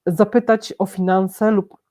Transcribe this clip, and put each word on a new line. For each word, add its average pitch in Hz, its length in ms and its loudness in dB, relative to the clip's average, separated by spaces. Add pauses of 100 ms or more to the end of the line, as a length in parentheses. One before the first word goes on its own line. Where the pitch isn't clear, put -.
Zapytać 214 720 0
o 190 80 -2
finanse 190 640 -2
lub, 196 260 -2 (140)